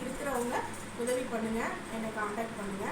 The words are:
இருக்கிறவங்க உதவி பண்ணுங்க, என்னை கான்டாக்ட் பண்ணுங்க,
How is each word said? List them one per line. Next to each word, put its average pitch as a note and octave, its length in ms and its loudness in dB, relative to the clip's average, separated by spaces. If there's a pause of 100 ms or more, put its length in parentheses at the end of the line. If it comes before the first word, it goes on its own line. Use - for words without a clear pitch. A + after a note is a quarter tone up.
இருக்கிறவங்க B3+ 540 0 (420)
உதவி B3 320 2
பண்ணுங்க, A3+ 320 2 (320)
என்னை A3 240 0
கான்டாக்ட் G#3+ 400 0
பண்ணுங்க, G3 320 -2